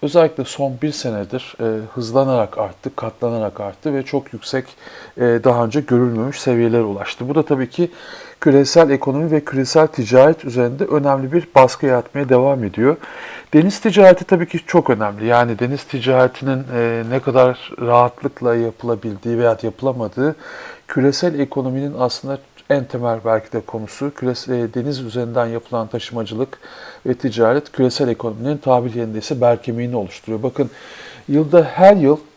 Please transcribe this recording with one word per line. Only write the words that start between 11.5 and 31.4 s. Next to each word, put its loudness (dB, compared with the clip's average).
baskı 4
yaratmaya 0
devam 4
ediyor. 0
Deniz 4
ticareti 6
tabii 0
ki -6
çok 2
önemli. -2
Yani 2
deniz -4
ticaretinin, 0
e, -2
ne -2
kadar 2
rahatlıkla 0
yapılabildiği -4
veya 2
yapılamadığı -4
küresel 0
ekonominin -4
aslında -4
en 0
temel -4
belki -2
de -4
konusu. -10
Küres-, -6
e, -4
deniz -6
üzerinden -4
yapılan -6
taşımacılık -8
ve -2
ticaret 0
küresel 0
ekonominin -6
tabir 0
yerindeyse -6
bel 4
kemiğini -6
oluşturuyor. -8
Bakın -4
yılda, 4